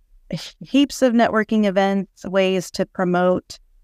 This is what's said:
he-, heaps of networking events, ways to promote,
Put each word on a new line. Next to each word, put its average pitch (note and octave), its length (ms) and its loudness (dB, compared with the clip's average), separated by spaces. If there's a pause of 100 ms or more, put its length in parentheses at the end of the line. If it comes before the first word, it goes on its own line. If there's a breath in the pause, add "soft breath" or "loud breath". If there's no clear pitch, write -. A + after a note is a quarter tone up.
(320)
he-, E3+ 80 -8 (200)
heaps C4+ 440 0
of B3 100 2
networking A3 520 2
events, G3 600 -2
ways F#3+ 460 -2
to - 160 -4
promote, F3+ 720 -2 (240)